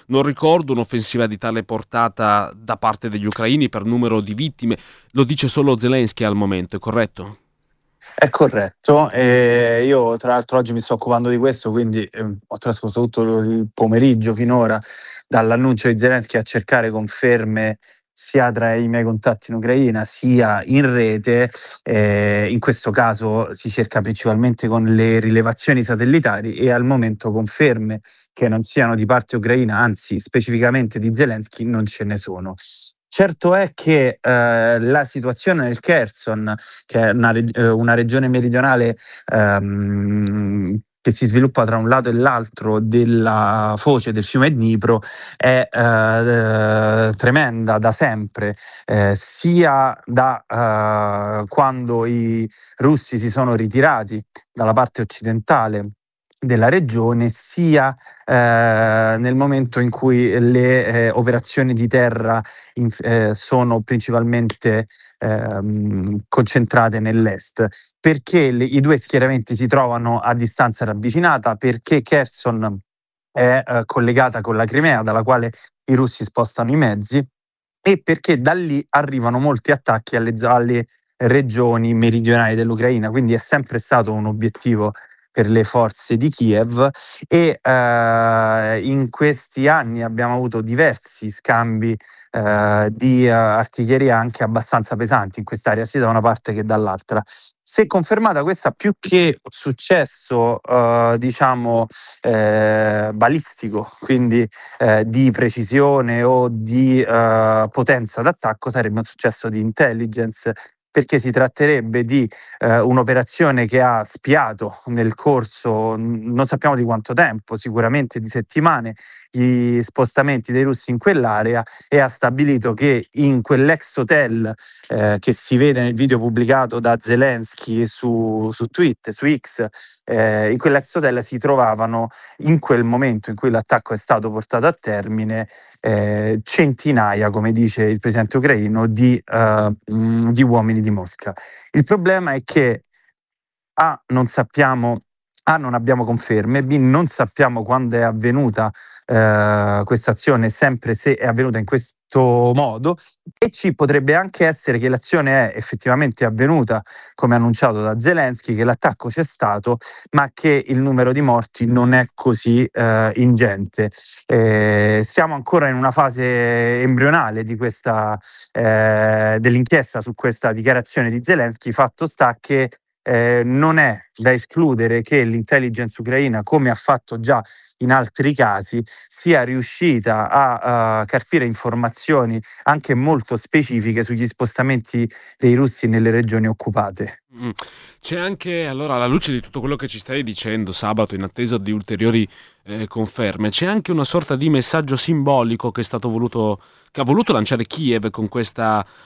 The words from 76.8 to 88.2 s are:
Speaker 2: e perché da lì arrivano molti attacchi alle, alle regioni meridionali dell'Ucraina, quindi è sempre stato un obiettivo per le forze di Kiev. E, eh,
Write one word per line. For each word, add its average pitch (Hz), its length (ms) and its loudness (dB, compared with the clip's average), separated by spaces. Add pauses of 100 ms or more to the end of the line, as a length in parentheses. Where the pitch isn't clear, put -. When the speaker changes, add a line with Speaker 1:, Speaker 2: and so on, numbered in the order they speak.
Speaker 2:
e 196 180 2
perché 175 400 0
da 143 120 2
lì 165 280 -2 (100)
arrivano 131 500 0
molti 143 320 0
attacchi 117 420 -2
alle, 117 180 0 (100)
alle 120 440 2 (300)
regioni 117 800 2
meridionali 117 600 2
dell'Ucraina, 113 560 0
quindi 117 240 0
è 117 40 0
sempre 127 420 -4
stato 110 320 0
un 107 140 -4
obiettivo 107 640 -2 (380)
per 107 180 -2
le 113 140 4
forze 113 540 -2
di 135 140 0
Kiev. 117 580 2 (400)
E, 170 340 2
eh, 113 1200 2